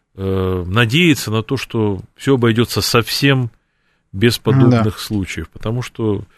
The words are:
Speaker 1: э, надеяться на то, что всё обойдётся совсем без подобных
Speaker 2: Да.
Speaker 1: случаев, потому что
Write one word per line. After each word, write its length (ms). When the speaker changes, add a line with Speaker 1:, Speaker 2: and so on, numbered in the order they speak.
Speaker 1:
э, 520
надеяться 640
на 120
то, 140
что 440
всё 180
обойдётся 480
совсем 680
без 260
подобных 460
Speaker 2:
Да. 60
Speaker 1:
случаев, 580
потому 340
что 420